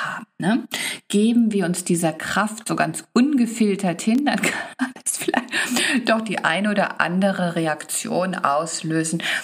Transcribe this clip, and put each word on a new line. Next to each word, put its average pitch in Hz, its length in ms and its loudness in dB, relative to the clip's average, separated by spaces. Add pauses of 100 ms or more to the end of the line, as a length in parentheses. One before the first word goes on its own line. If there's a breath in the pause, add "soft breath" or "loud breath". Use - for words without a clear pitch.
haben, - 220 -8 (120)
ne? 208 260 0 (440 loud breath)
Geben 220 440 4
wir 196 140 2
uns 175 180 -2
dieser 170 280 2
Kraft - 560 -4
so 160 80 -2
ganz 156 360 -2
ungefiltert 220 920 2
hin, 254 240 2
dann 220 160 2
kann - 500 -4 (120)
es - 120 -4
vielleicht - 920 0
doch 220 120 4
die 220 240 -2
ein 175 220 0
oder 202 340 0
andere 180 560 0
Reaktion 165 800 -2
auslösen, 160 880 0 (220 loud breath)